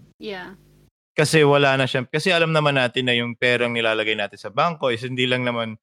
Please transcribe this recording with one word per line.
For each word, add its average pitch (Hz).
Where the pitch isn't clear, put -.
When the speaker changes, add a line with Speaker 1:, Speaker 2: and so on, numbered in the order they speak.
Speaker 1:
Yeah. 190
Speaker 2:
Kasi 151
wala 139
na 131
siya, 131
kasi 156
alam 165
naman 151
natin 127
na 120
yung 120
perang 120
nilalagay 110
natin 104
sa 98
bangko 147
is 110
hindi 127
lang 127
naman 113